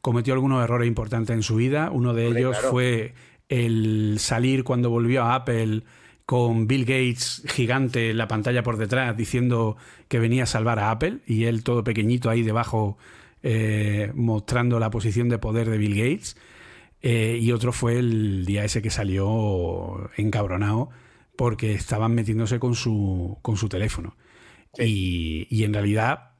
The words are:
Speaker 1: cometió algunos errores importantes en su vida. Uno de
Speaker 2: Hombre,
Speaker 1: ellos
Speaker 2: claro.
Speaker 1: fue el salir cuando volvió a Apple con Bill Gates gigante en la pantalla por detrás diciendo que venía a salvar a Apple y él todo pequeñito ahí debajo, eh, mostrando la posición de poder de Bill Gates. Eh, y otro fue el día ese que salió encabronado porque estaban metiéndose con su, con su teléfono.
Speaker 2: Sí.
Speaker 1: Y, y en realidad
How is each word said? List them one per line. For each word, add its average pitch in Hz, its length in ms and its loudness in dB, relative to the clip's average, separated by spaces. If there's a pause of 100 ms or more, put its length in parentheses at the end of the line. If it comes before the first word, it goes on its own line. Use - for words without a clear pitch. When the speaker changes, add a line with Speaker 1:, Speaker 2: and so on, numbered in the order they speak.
Speaker 1:
cometió 120 340 0
algunos 131 280 2
errores 120 260 0
importantes 113 460 -2
en 110 80 0
su 110 140 0
vida. 139 340 2
Uno 123 220 0
de 113 140 2
Speaker 2:
Hombre, 120 140 2
Speaker 1:
ellos 127 180 0
Speaker 2:
claro. 131 120 0
Speaker 1:
fue 123 440 0 (340)
el 110 680 2
salir 127 460 0
cuando 123 260 0
volvió 117 320 2
a 117 120 2
Apple 113 500 -2 (420)
con 117 400 2
Bill 131 180 2
Gates 127 640 0
gigante 120 640 0
en 110 80 0
la 110 100 0
pantalla 110 340 0
por 113 140 -2
detrás 113 400 0
diciendo 117 600 0 (320)
que 123 100 0
venía 120 260 2
a - 20 0
salvar 113 320 0
a 104 120 2
Apple 156 360 -2
y 113 180 2
él 117 180 0
todo 120 220 0
pequeñito 117 460 0
ahí 117 120 2
debajo, 110 560 0 (440)
eh, 107 720 0
mostrando 120 640 0
la 110 120 0
posición 113 380 -2
de 117 100 0
poder 113 320 -2
de 110 80 0
Bill 104 160 0
Gates. 123 420 -2 (640)
Eh, 117 400 0
y 117 120 2
otro 120 200 0
fue 120 260 0
el 107 460 0
día 101 200 0
ese 107 180 -2
que 104 80 -2
salió 95 1300 -2
encabronado 104 720 0 (460)
porque 110 380 0
estaban 110 400 0
metiéndose 113 440 0
con 123 160 0
su, 98 680 -2
con 110 140 -2
su 104 120 -2
teléfono. 92 480 -4 (580)
Speaker 2:
Sí. 87 760 0
Speaker 1:
Y, - 40 -4
y 110 100 2
en 104 100 0
realidad 107 640 0